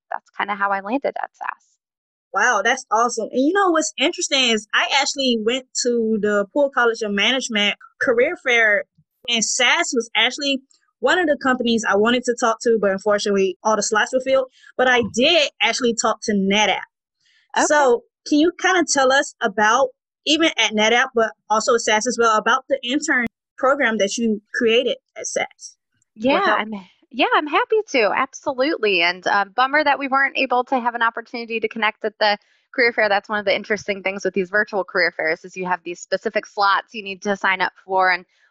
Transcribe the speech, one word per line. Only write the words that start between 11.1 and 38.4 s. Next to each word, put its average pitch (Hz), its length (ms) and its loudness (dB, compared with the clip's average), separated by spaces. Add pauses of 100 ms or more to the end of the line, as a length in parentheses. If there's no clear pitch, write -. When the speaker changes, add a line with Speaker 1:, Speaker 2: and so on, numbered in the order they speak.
Speaker 2:
of 359 100 2
the 294 140 0
companies 240 460 0
I 196 80 2
wanted 240 300 2
to 240 140 -2
talk 226 240 0
to, 226 160 2
but 196 120 2
unfortunately 196 720 0
all 214 140 2
the 208 40 -2
slots 214 320 0
were 262 60 0
filled. 262 320 0 (260)
But 254 100 2
I 247 140 4 (140)
did 294 340 2 (120)
actually 226 380 0
talk 220 240 -2
to 214 100 -2
NetApp. 196 480 2 (760)
Speaker 1:
Okay. 262 80 4
Speaker 2:
So 277 380 4 (240)
can 294 120 2
you 339 120 4 (100)
kinda 359 220 2 (100)
tell 262 180 4
us 277 300 0
about, 220 480 2 (360)
even 320 320 2
at 214 160 0
NetApp, 226 420 2
but 226 160 0 (180)
also 220 260 0
at 226 60 -2
sas 214 240 0
as 226 140 -4
well, 226 180 2
about 233 300 0
the 269 160 -2
intern 254 420 -2 (320)
program 254 400 0
that 202 200 -2
you 220 240 -2 (120)
created 233 440 0 (200)
at - 80 -12
sas? - 220 -4
Or - 500 -20 (180)
Speaker 1:
Yeah, 277 300 0
Speaker 2:
help? 214 140 0
Speaker 1:
I'm, 220 140 -8 (380)
yeah, 262 220 0
I'm 330 140 2
happy 427 420 0
to. 214 260 2
Absolutely. 247 840 -2
And, 180 240 0
uh, 202 200 2
bummer 269 380 0
that 277 160 2
we 277 80 -4
weren't 269 300 -2
able 254 280 0
to 262 140 -2
have 233 160 -2
an 240 60 -8
opportunity 233 580 -4
to 214 80 -2
connect 220 380 -4
at 208 140 -4
the 208 180 2 (360)
career 240 200 0
fair. 214 160 0
That's 202 180 0
one 208 120 -4
of 202 60 -8
the 190 100 2
interesting 202 480 -6
things 196 200 -6
with 185 100 -2
these 185 160 -2
virtual 208 340 -2
career 175 280 0
fairs 160 320 -4
is 185 140 -18
you 185 80 -8
have 175 180 -2
these 175 160 -12
specific - 460 -4
slots 196 480 -2
you 220 100 -12
need 196 200 -14
to 202 120 -2
sign 190 260 0
up 185 120 0 (100)
for. 185 280 2
And 180 140 -2 (260)